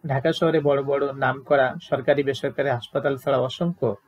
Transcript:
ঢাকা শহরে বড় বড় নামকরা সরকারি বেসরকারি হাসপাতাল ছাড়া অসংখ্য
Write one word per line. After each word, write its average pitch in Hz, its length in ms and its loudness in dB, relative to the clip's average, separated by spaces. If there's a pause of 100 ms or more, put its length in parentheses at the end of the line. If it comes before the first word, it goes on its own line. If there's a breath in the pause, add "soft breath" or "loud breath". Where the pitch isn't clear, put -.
ঢাকা 139 260 0
শহরে 165 260 2
বড় 143 240 2
বড় 139 300 -2
নামকরা 135 680 0
সরকারি 139 420 0
বেসরকারি 135 460 -2
হাসপাতাল 131 480 -2
ছাড়া 135 200 0
অসংখ্য 127 580 -2 (120)